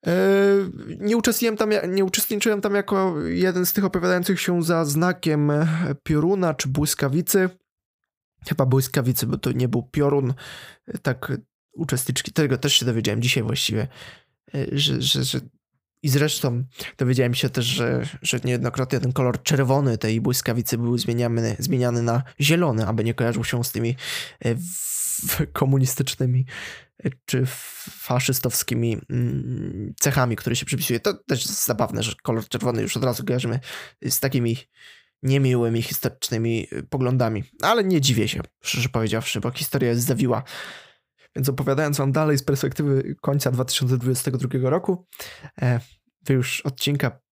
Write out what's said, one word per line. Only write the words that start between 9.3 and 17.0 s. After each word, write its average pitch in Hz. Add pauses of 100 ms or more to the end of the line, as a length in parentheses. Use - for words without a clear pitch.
to 123
nie 123
był 117
piorun. 143 (520)
E, -
tak, - (400)
uczestniczki, -
tego 135
też 139
się -
dowiedziałem 113
dzisiaj 123
właściwie, 113 (680)
e, 139
że, 135
że, 127
że 127 (600)
i 151
zresztą 139 (340)
dowiedziałem 123